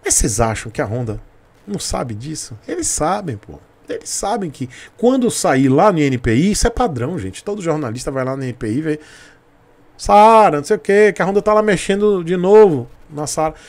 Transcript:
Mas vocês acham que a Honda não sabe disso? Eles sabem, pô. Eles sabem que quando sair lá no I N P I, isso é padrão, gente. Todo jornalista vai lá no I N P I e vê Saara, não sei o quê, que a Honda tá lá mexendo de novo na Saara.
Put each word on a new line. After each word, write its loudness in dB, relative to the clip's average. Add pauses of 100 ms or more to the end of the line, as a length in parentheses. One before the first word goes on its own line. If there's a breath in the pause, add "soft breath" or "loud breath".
Mas -2
vocês 0
acham -2
que -6
a -2
Honda -8 (460)
não -8
sabe -6
disso? -14
Eles -6
sabem, -4
pô. -18 (300)
Eles -12
sabem -6
que -10 (280 loud breath)
quando 2
sair 2
lá 4
no 0
I 2
N 0
P 0
I, 2
isso -2
é 2
padrão, -4
gente. -12
Todo -8
jornalista -6
vai -4
lá -6
no -8
I -6
N -8
P -8
I -2
e -4
vê -4 (960 loud breath)
Saara, 6
não -4
sei 0
o -6
quê, 4
que -8
a 0
Honda 0
tá 2
lá 4
mexendo 0
de -2
novo 4 (200)
na -10
Saara. -4 (140 loud breath)